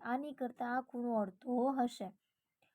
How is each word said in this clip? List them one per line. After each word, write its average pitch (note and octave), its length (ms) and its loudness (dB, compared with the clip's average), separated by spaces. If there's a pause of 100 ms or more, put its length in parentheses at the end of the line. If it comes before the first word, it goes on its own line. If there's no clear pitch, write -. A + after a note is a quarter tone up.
(120)
આની C#4 280 -2
કરતાં A#3+ 360 -2
આ B3+ 140 0
ખૂણો A#3+ 320 -2
અડધો G#3 340 -2 (220)
હશે. A#3+ 320 0 (640)